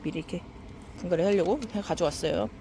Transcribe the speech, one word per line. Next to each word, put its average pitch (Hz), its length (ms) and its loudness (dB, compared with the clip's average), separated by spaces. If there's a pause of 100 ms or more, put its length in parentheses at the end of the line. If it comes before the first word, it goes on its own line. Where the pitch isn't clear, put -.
미리 156 180 -2
이렇게 175 220 -6 (560)
분갈이 175 240 2
하려고 196 380 6
그냥 220 220 -4
가져왔어요. 160 680 0 (120)